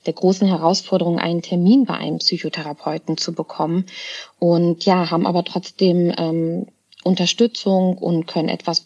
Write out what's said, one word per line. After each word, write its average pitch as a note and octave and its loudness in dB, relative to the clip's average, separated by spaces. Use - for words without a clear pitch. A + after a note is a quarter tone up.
der D#3+ -4
großen F#3+ 2
Herausforderung, E3+ 0
einen E3+ -2
Termin G3 4
bei - -2
einem D#3+ -4
Psychotherapeuten D#3 -6
zu - -6
bekommen. E3 -2
Und E3+ 2
ja, F3+ 2
haben F3 2
aber F3+ 0
trotzdem, F3 0
ähm, E3 -2
Unterstützung F#3 2
und E3+ 0
können D#3+ -2
etwas - -4